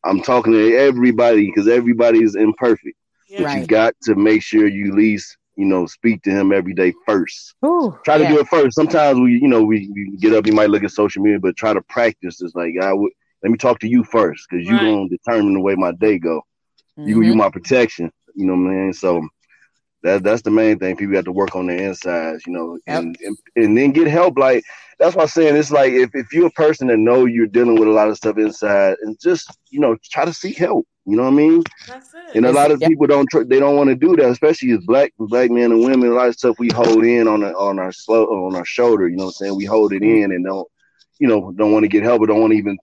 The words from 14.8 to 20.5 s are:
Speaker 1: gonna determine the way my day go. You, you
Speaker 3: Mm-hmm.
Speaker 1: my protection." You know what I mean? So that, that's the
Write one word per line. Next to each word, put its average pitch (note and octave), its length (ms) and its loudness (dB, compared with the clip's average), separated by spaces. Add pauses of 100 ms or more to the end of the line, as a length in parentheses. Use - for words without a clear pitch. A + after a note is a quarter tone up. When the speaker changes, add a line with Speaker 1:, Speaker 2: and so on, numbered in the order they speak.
Speaker 1:
gonna G2+ 240 -2
determine G2+ 440 -2
the G2 80 0
way G2 140 -2
my F2+ 180 -2
day G2+ 260 0
go. E2 220 -6 (560)
You, A2+ 240 0
you A2 100 4
Speaker 3:
Mm-hmm. A2 80 2
Speaker 1:
my G2 100 2
protection." G2 600 -2 (240)
You F#2+ 120 -4
know F#2 80 0
what F#2 160 0
I F#2+ 40 -4
mean? F#2+ 180 -4
So F2 340 -2 (760)
that, F#2 220 0
that's A2 180 0
the G#2+ 100 -6